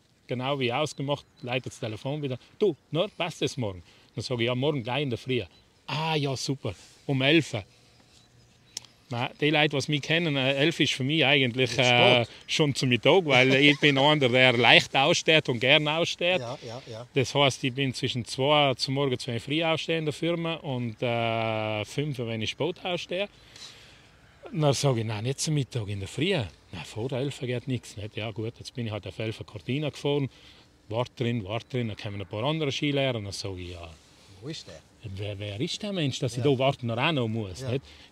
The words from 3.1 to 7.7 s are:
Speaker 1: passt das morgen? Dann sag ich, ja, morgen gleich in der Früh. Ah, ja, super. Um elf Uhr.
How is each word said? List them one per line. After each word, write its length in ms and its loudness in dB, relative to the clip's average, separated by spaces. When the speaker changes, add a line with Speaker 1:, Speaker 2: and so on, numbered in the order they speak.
Speaker 1:
passt 260 -6
das 140 -2
morgen? 260 -6
Dann 100 -8
sag 160 -4
ich, 60 2
ja, 80 0
morgen 280 -2
gleich 200 -4
in 80 -4
der 80 -4
Früh. 240 -4
Ah, 300 -2
ja, 200 -2
super. 380 -6
Um 160 0
elf 320 4
Uhr. 100 -6